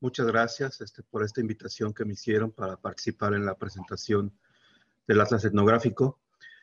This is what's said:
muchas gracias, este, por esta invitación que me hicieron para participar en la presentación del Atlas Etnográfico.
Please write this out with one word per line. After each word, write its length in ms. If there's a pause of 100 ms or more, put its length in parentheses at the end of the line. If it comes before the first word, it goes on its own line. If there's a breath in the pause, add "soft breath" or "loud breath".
muchas 260
gracias, 540
este, 200
por 220
esta 180
invitación 540
que 100
me 80
hicieron 380
para 260
participar 560
en 100
la 120
presentación 760 (760 soft breath)
del 120
Atlas 260
Etnográfico. 720 (420 loud breath)